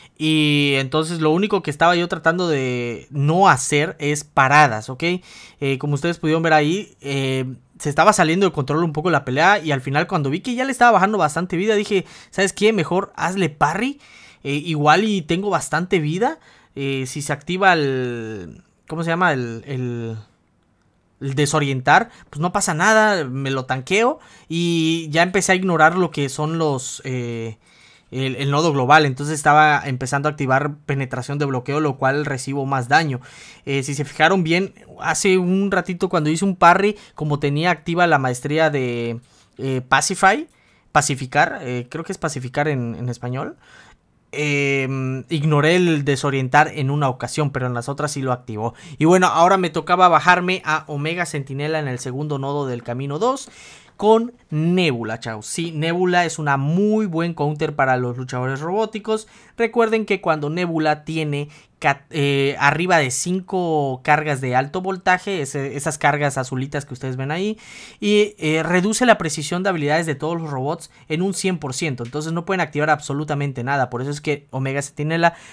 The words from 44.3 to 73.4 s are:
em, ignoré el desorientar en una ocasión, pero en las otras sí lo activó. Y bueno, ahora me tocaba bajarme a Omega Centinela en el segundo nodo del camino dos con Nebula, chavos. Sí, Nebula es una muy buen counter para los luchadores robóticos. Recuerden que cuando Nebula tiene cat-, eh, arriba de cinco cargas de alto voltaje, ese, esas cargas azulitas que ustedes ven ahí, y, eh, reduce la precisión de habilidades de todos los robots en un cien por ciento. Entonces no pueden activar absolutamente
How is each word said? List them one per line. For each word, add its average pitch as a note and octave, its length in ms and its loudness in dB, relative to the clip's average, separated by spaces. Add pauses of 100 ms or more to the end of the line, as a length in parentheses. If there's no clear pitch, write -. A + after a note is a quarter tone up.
em, C3+ 1000 -2
ignoré D3+ 460 2
el E3 300 2
desorientar C#3 680 2
en C3+ 180 -2
una C#3+ 180 0
ocasión, C#3 420 -4
pero B2+ 160 -4
en B2 60 -4
las A#2+ 160 -6
otras C#3+ 220 -4
sí C#3+ 100 -6
lo C3 100 -2
activó. A2+ 420 -6 (240)
Y D3+ 80 2
bueno, F#3 220 6
ahora E3+ 300 4
me F3+ 120 -2
tocaba F3+ 380 4
bajarme F3+ 560 4
a D#3 240 -2
Omega D#3 380 -4
Centinela D3 540 -4
en C#3+ 100 -4
el B2 100 -6
segundo C#3 400 -6
nodo C#3 280 -4
del A#2+ 160 -6
camino C#3 360 -6
dos C4 300 -2 (480)
con A3+ 360 2 (160)
Nebula, D3+ 720 0
chavos. A2 280 -10
Sí, E3+ 240 -6
Nebula F3 540 0
es E3 140 -6
una C#3+ 160 0
muy G3+ 500 2
buen E3+ 280 -2
counter D3+ 420 -2
para C3 220 2
los B2 180 -4
luchadores B2+ 440 -6
robóticos. G#3+ 680 -4 (300)
Recuerden A3+ 480 0
que G3 160 -2
cuando D3+ 280 0
Nebula D#3 540 0
tiene D3 460 -4 (300)
cat-, - 320 0
eh, C#3 480 0
arriba E3 380 4
de C3+ 140 2
cinco E3 920 -2
cargas D3+ 360 2
de C3 160 -2
alto C#3+ 260 0
voltaje, F#3 600 -2
ese, C#3 340 -6
esas D3 220 -4
cargas C#3+ 400 0
azulitas C3+ 480 -6
que - 80 -16
ustedes B2+ 240 -8
ven C3+ 140 -6
ahí, G#3 280 -4 (400)
y, G#3 380 2
eh, D#3+ 260 0
reduce F#3 420 2
la A3+ 120 6
precisión E3+ 460 -4
de G3+ 60 0
habilidades D#3+ 360 0
de D3+ 100 -2
todos D#3 240 -4
los D#3+ 100 -8
robots C#3 420 -6 (180)
en D#3+ 120 -2
un G3 120 -2
cien F#3 240 -2
por C3+ 160 -6
ciento. B2+ 300 -4
Entonces D3+ 280 -6
no E3+ 140 -4
pueden F#3 160 -2
activar D3 280 0
absolutamente C#3+ 720 -2